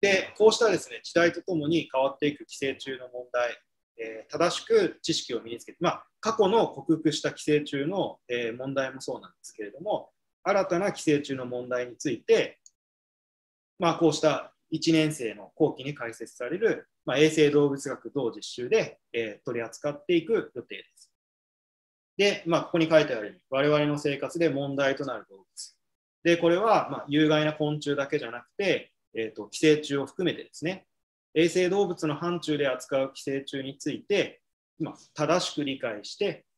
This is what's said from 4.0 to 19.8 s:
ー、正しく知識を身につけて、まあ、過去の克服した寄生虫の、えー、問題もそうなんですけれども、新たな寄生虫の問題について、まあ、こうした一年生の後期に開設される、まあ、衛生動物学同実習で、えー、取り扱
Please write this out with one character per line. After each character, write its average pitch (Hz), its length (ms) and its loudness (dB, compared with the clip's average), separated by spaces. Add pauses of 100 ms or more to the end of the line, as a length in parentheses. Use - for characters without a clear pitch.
ー、 - 20 -18
正 165 260 0
し - 40 -6
く 208 420 2
知 160 120 -2
識 - 200 -6
を 110 80 -2
身 113 80 -14
に 117 80 -10
つ - 60 -18
け - 80 -18
て、 - 80 -20
ま 165 100 2
あ、 - 160 -8 (140)
過 220 180 -2
去 208 80 6
の 196 220 4
克 151 300 0
服 156 120 0
し 147 120 -4
た 147 100 -2
寄 - 100 -16
生 151 180 2
虫 143 260 -4
の、 175 420 -4
え 120 240 -4
ー、 120 40 -10
問 131 180 -8
題 131 200 -2
も 131 60 -14
そ 123 180 -8
う - 20 -16
な 95 80 -20
ん - 40 -20
で - 100 -20
す - 100 -20
け 214 120 -12
れ 202 80 -12
ど - 80 -18
も、 196 300 -4 (380)
新 196 180 2
た 175 120 0
な 190 140 -2
寄 - 100 -12
生 147 160 2
虫 143 160 -6
の 131 100 -8
問 123 240 -10
題 123 200 -4
に 120 80 -18
つ - 120 -6
い 117 120 -4
て、 - 400 0 (1200)
ま 170 100 4
あ、 156 60 2
こ 165 140 4
う - 20 0
し 147 80 -2
た 143 320 0 (180)
一 160 220 0
年 156 200 4
生 117 220 -6
の - 220 -20
後 151 160 4
期 - 100 -12
に 139 100 -8
開 117 220 -10
設 - 220 -16
さ 123 80 -8
れ 139 140 -6
る、 208 300 0 (160)
ま 135 100 -2
あ、 131 40 0
衛 156 120 6
生 151 200 4
動 147 180 4
物 139 200 -4
学 123 240 -12
同 127 180 -2
実 104 120 -14
習 - 260 -10
で、 214 320 0 (120)
え 110 300 -6
ー、 - 20 -20
取 120 140 -6
り 117 60 -4
扱 147 260 -8